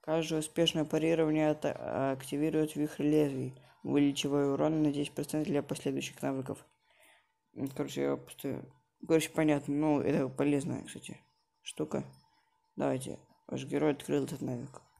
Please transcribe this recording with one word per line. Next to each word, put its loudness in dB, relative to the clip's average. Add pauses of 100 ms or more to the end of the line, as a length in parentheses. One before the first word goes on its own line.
Каждое 0
успешное 2
парирование 4
ата-, -2
активирует 0
вихрь -2
лезвий, 2 (300)
увеличивая 2
урон 2
на 4
десять -4
процентов -4
для 0
последующих -6
навыков. -6 (880)
М, -6
короче, -6
я 0
просто... -8 (420)
Короче, 4
понятно. 2
Ну, 2
это 2
полезная, 0
кстати, -16 (400)
штука. -6 (720)
Давайте. -4 (300)
Ваш -8
герой 0
открыл -2
этот -8
навык. -8 (180)